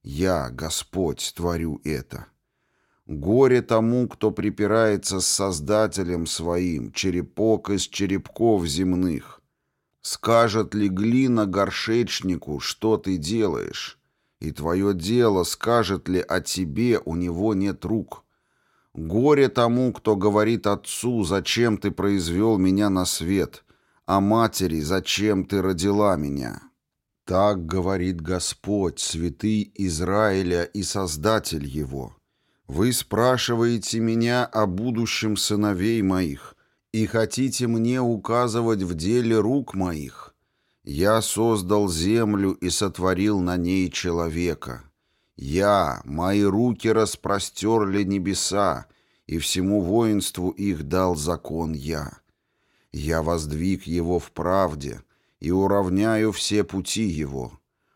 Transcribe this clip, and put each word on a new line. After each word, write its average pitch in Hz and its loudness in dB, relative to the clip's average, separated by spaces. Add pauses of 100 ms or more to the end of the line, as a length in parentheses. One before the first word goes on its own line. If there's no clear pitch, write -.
Я, 76 -2
Господь, 76 -4
творю 85 -4
это. 73 -8 (800)
Горе 117 4
тому, 117 2
кто 110 -2
припирается 104 0
с - -2
Создателем 92 0
своим, 82 -4
черепок 98 0
из 98 0
черепков 98 0
земных. 90 -2 (600)
Скажет 110 2
ли 101 2
глина 117 2
горшечнику, 95 -2
что - 0
ты 95 -2
делаешь? 78 -2 (440)
И 78 -6
твоё 90 0
дело, 98 2
скажет 101 0
ли 90 2
о 87 -2
тебе, 95 0
у 82 -4
него 90 0
нет 95 -2
рук? - -6 (680)
Горе 120 4
тому, 120 2
кто 107 0
говорит 107 2
отцу, 110 -2
"Зачем 98 2
ты 98 -2
произвёл 98 2
меня 95 4
на 92 2
свет?", 90 -2 (440)
а 95 2
матери, 98 2
"Зачем 95 0
ты 98 0
родила 95 2
меня?". 69 -6 (640)
Так 92 0
говорит 92 -2
Господь, 90 -4
Святый 101 -2
Израиля 92 0
и 101 -6
Создатель 85 -2
его. 67 -8 (500)
"Вы 113 0
спрашиваете 117 0
меня 117 2
о 110 0
будущем 110 -2
сыновей 104 0
моих 92 -2 (360)
и 110 0
хотите 117 0
мне 117 0
указывать 117 0
в 90 -4
деле 113 2
рук 120 0
моих? 82 -6 (500)
Я 98 2
создал 104 2
землю 98 2
и 90 -4
сотворил 92 0
на 87 0
ней 90 0
человека. 82 -4 (600)
Я, 82 2
мои 92 0
руки 110 2
распростёрли 101 0
небеса, 92 0 (380)
и 78 -6
всему 92 0
воинству 98 0
их 92 -4
дал 90 2
закон 80 -4
я. 76 -6 (720)
Я 78 -2
воздвиг 80 -2
его 85 -2
в - -18
правде 78 -2 (380)
и 80 -4
уравняю 101 2
все 104 0
пути 98 -4
его. 69 -6 (380)